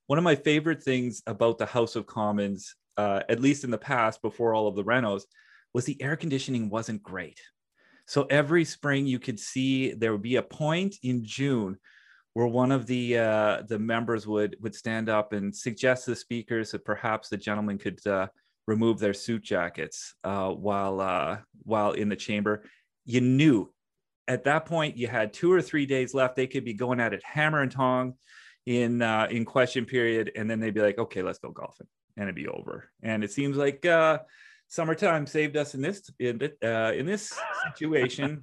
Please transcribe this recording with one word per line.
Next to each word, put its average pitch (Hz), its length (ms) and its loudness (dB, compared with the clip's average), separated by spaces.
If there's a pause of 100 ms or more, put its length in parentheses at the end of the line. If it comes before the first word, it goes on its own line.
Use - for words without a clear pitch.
One 143 100 2
of 170 60 2
my 165 120 6
favorite 151 460 2
things 123 460 -2
about 117 300 2
the 110 80 0
House 117 320 0
of 104 80 -6
Commons, 101 680 -2 (220)
uh, 101 320 0
at 117 140 2
least 139 240 2
in 123 60 -2
the 113 60 -2
past, 113 440 0
before 117 320 0
all 110 160 2
of 95 80 -6
the 101 80 -2
renos, 110 380 2 (500)
was 123 100 0
the 139 180 -6
air 139 140 -2
conditioning 135 540 -4
wasn't 110 340 -6
great. 90 380 -12 (640)
So - 240 0
every 151 360 4
spring 139 420 0
you 127 100 0
could 117 220 -6
see 131 540 -2
there 113 180 0
would 104 100 -2
be 120 140 -2
a 117 80 2
point 170 600 -2
in 123 200 -2
June 110 540 -2 (560)
where 117 140 2
one 127 240 2
of 127 140 0
the, 120 320 0
uh, 107 500 4
the 110 120 -2
members 113 480 0
would, 104 320 0
would 107 160 -8
stand 113 320 -4
up 107 240 2
and 101 240 -4
suggest 127 480 0
to 123 80 -4
the 113 60 -2
speakers 117 540 -6
that - 120 -8
perhaps 110 460 -4
the 104 80 -6
gentlemen 104 400 -2
could, 98 280 -8
uh, 98 220 0 (400)
remove 110 320 2
their 101 140 2
suit 113 280 -4
jackets, - 760 -6 (100)
uh, 95 240 -2
while, 98 500 -2
uh, 92 380 0 (260)
while 104 300 2
in 104 160 0
the 98 80 -2
chamber. 107 480 -2 (400)
You 123 160 2
knew 127 520 4 (540)
at 127 180 -2
that 156 200 2
point 160 320 -2
you 120 100 -2
had 110 240 0
two 170 200 2
or 180 100 6
three 151 240 0
days 131 280 0
left. 131 220 2
They 131 120 0
could 131 180 -6
be 117 80 -6
going 123 260 -2
at 113 140 2
it 92 100 -6
hammer 151 380 0
and 127 100 0
tong 127 440 0 (500)
in, 120 360 2
uh, 110 280 2
in 117 160 -2
question 123 400 2
period, 117 500 0
and 107 140 -4
then 110 100 -2
they'd 110 140 -2
be 107 80 2
like, 104 160 4
"Okay, 104 240 -4
let's 90 180 -4
go - 120 -12
golfing," - 360 -16 (300)
and 104 60 -4
it'd 92 120 -4
be - 120 -8
over. - 420 -10 (120)
And 110 220 -2
it 104 80 -4
seems 139 260 -2
like, 139 280 0
uh, 160 340 6 (500)
summertime 160 580 0
saved 151 280 0
us 143 200 -2
in 131 60 -4
this, 190 360 -6
in, 123 240 -2 (220)
uh, 113 320 2
in 123 100 -2
this 208 260 -4 (360)
situation 143 760 0